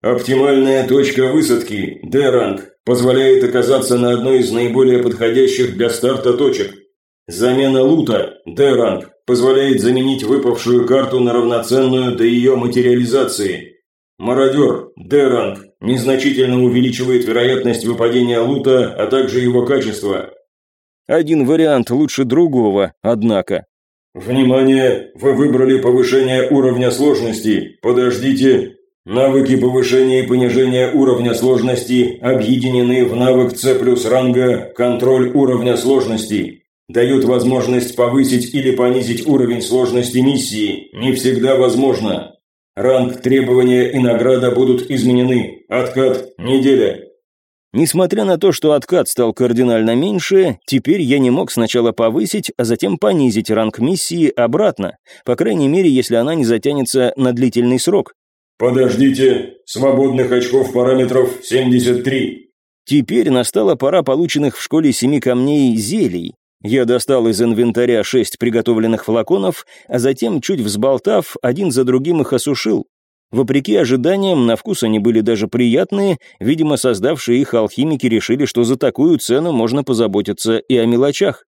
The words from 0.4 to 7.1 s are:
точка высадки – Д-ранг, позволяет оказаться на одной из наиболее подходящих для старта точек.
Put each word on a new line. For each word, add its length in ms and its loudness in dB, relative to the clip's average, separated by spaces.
точка 420 2
высадки – 720 -2
Д-ранг, 720 -2
позволяет 600 2
оказаться 520 0
на 140 2
одной 300 2
из 100 0
наиболее 500 2
подходящих 760 0
для 140 0
старта 440 -2
точек. 400 -2